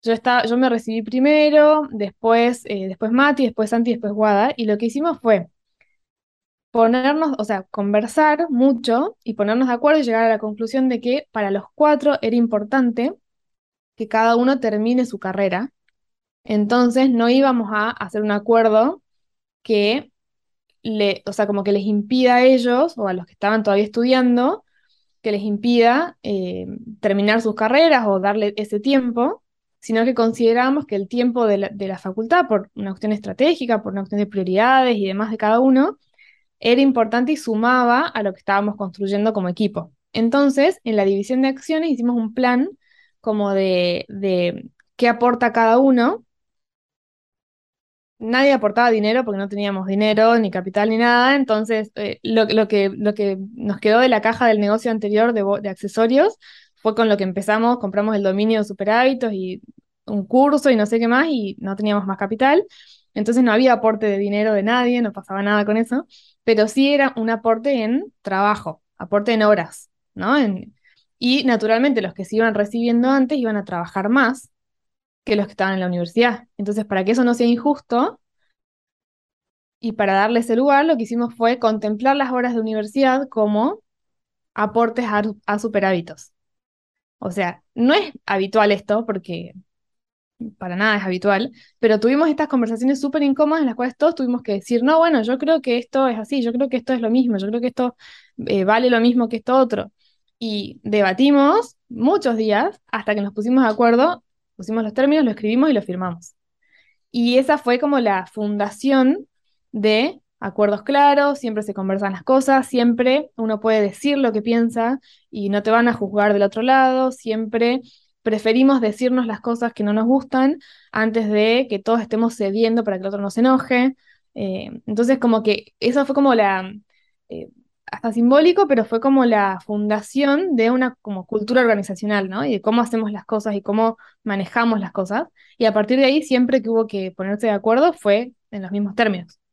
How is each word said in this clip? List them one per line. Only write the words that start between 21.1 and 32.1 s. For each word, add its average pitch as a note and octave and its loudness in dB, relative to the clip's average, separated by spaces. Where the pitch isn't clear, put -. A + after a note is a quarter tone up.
o G3+ -8
sea, G#3 0
como G3+ -2
que G3+ -2
les G3+ 0
impida G#3+ 2
a B3 4
ellos, B3+ 2
o G#3+ -6
a F#3 -4
los F3+ -8
que - -20
estaban G#3+ -2
todavía G#3 2
estudiando, B3 0
que A3 -4
les G3+ -2
impida, A#3+ 2
eh, F#3 -6
terminar G#3 0
sus A3 -2
carreras C4 2
o G3 0
darle G#3 -2
ese G#3 -6
tiempo, B3+ -2
sino A3+ -2
que B3+ 0
considerábamos A#3 0
que G#3 -8
el G3 -4
tiempo A#3+ 0
de G3+ 2
la, G3 -4
de G3+ -10
la F#3+ -8
facultad, A3+ -2